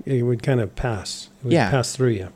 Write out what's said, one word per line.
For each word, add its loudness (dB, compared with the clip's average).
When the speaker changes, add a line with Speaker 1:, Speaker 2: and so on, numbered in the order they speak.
Speaker 1:
it 0
would 0
kinda 2
pass. -6
It -10
would 0
Speaker 2:
Yeah. 4
Speaker 1:
pass 0
through 2
you. -2